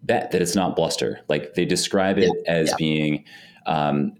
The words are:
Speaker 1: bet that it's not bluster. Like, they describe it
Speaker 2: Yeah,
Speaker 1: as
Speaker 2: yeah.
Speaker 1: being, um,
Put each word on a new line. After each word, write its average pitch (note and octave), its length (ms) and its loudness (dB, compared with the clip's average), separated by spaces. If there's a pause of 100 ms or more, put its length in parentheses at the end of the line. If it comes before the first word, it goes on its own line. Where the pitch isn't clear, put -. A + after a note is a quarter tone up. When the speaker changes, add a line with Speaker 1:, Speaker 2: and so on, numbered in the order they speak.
Speaker 1:
bet - 280 -2
that - 100 0
it's F2 140 0
not F#2 200 0
bluster. - 540 -2
Like, D2 240 -2
they F2+ 100 0
describe F#2+ 540 0
it F#2 140 4 (140)
Speaker 2:
Yeah, E2 80 0
Speaker 1:
as E2 160 2
Speaker 2:
yeah. - 80 -2
Speaker 1:
being, D#2 480 0 (400)
um, D2 540 0